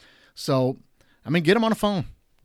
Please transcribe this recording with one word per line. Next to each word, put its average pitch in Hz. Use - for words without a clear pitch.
So, 131
I 120
mean, 165
get 180
him 233
on 220
the 220
phone. 196